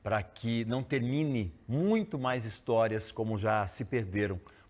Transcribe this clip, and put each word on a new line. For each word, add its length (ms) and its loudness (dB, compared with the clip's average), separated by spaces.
para 220 0
que 400 -2
não 180 -2
termine 720 0
muito 500 0
mais 280 -2
histórias 680 2
como 260 -2
já 300 2
se 160 -2
perderam 560 0